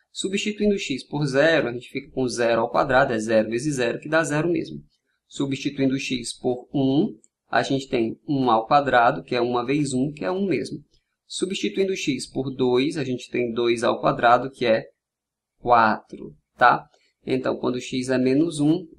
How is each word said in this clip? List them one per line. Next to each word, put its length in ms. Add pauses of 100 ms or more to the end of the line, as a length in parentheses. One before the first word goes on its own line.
(180)
Substituindo 640
x 260
por 200
zero, 420
a 60
gente 160
fica 200
com 160
zero 360
ao 100
quadrado, 400
é 80
zero 300
vezes 260
zero, 240
que 80
dá 160
zero 260
mesmo. 320 (460)
Substituindo 720
x 400
por 340
um, 440 (340)
a 100
gente 280
tem 360
um 240
ao 160
quadrado, 560
que 140
é 60
uma 240
vezes 280
um, 200
que 100
é 80
um 140
mesmo. 340 (480)
Substituindo 720
x 280
por 240
dois, 460
a 80
gente 260
tem 220
dois 320
ao 160
quadrado, 500
que 160
é 200 (760)
quatro, 720 (240)
tá? 300 (380)
Então, 320
quando 240
x 260
é 100
menos 440
um, 260 (120)